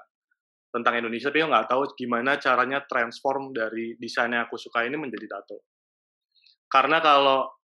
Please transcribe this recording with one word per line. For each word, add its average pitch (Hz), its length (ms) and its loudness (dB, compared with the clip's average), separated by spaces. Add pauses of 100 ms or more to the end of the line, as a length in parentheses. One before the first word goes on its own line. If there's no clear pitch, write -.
(720)
tentang 120 280 0
Indonesia, 117 320 -4
tapi 151 100 2
aku 160 80 -2
nggak 110 180 2
tahu 127 120 2 (160)
gimana 120 400 -2
caranya 127 480 0
transform 135 680 -4
dari 117 440 -6
desain 120 360 -4
yang 117 140 0
aku - 100 -12
suka - 280 -4
ini 135 120 -4
menjadi 110 300 -8 (120)
tato. - 260 -18 (1040)
Karena 143 320 4
kalau, 139 480 6 (180)